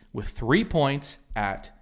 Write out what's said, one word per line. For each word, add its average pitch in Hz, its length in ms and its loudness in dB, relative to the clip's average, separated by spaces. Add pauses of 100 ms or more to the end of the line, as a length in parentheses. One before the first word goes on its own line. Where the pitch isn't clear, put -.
(120)
with - 160 -6
three 147 360 2
points 139 540 0 (160)
at 101 480 -4